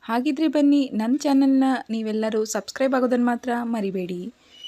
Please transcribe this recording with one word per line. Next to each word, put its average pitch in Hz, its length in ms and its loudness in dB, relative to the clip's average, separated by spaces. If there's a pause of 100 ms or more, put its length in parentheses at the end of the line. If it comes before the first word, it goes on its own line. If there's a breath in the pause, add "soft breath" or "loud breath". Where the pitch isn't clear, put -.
ಹಾಗಿದ್ರೆ 277 480 -2
ಬನ್ನಿ, 285 440 4
ನನ್ನ 220 240 0
ಚಾನಲ್ನ 269 480 4 (260)
ನೀವೆಲ್ಲರೂ 220 540 -2
ಸಬ್ಸ್ಕ್ರೈಬ್ 254 500 -4
ಆಗೋದನ್ನ 247 320 2
ಮಾತ್ರ 240 240 -2 (120)
ಮರಿಬೇಡಿ. 190 720 -6 (360 loud breath)